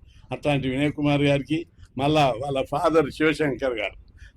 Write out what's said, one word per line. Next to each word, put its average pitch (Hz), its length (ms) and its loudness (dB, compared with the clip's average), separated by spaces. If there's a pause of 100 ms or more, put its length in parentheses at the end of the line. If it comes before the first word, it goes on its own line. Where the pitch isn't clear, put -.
(340)
అట్లాంటి 139 380 -2
వినయ్ 143 240 0
కుమార్ 143 320 2
గారికి, 143 300 0 (420)
మళ్ళా 147 240 4 (180)
వాళ్ళ 139 160 -4 (140)
ఫాదర్ 156 440 2
శివశంకర్ 143 640 0
గారు, 98 160 -8 (400)